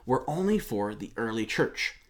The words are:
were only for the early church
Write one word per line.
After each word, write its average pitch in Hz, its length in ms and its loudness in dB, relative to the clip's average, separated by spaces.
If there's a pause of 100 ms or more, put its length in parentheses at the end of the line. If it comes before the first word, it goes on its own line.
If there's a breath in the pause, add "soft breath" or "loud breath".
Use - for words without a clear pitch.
were 127 240 0
only 190 300 2
for 104 360 -2
the - 220 -10
early 110 300 0
church - 480 0 (160)